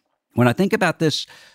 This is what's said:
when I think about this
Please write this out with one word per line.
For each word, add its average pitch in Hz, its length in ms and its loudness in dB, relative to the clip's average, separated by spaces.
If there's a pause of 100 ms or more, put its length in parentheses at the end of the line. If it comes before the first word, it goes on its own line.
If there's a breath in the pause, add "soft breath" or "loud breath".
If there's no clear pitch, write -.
(340)
when 120 140 2
I 117 60 2
think 190 200 0
about 190 260 -2
this - 260 -2 (300 loud breath)